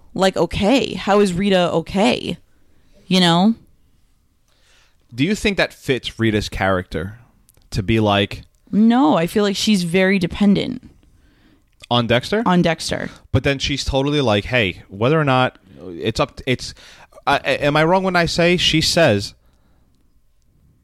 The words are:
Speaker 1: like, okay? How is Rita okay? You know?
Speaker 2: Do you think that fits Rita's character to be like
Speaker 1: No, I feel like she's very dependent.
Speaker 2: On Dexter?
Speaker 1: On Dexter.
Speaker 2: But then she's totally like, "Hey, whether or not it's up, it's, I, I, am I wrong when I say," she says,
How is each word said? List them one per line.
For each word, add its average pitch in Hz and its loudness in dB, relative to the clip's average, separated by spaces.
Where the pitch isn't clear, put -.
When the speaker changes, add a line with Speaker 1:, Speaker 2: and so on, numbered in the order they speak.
Speaker 1:
like, 190 0
okay? 202 0
How 196 0
is 202 2
Rita 185 0
okay? 185 -2
You 185 2
know? 180 2
Speaker 2:
Do 120 -4
you 190 0
think 196 -2
that - 0
fits - -4
Rita's 107 0
character 95 -4
to 120 -4
be 113 0
like 101 0
Speaker 1:
No, 233 4
I 170 0
feel 208 -2
like 202 -2
she's 202 0
very 185 2
dependent. 185 -2
Speaker 2:
On 120 2
Dexter? 123 0
Speaker 1:
On 180 4
Dexter. - -4
Speaker 2:
But - 0
then 139 -2
she's 139 -6
totally 143 -2
like, 107 2
"Hey, 107 -2
whether 117 0
or 156 0
not 127 0
it's 87 -6
up, - -6
it's, - -4
I, 139 2
I, - -6
am 143 0
I 156 2
wrong 185 0
when 185 -2
I 170 2
say," 175 0
she 156 0
says, 131 2